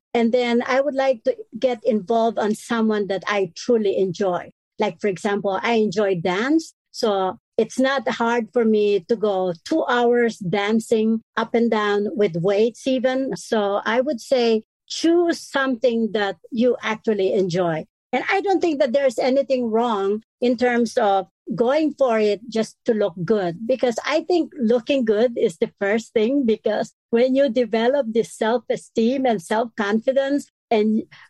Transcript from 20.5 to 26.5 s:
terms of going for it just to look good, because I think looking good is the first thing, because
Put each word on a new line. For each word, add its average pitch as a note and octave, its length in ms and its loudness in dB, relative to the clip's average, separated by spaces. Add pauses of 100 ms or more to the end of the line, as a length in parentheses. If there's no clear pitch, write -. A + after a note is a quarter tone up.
terms A#3+ 400 0
of G3 300 2 (260)
going C4+ 400 2
for A#3 260 2
it G#3 300 0
just A3 360 -4
to A#3+ 80 2
look G3+ 200 0 (100)
good, F#3+ 440 -2
because B3 280 0 (100)
I D#4 160 0
think D#4+ 360 0
looking B3 480 0
good A3+ 320 0
is G3+ 200 -2
the A3+ 220 -4
first G#3+ 340 -2
thing, B3 320 2
because A3 480 -2 (160)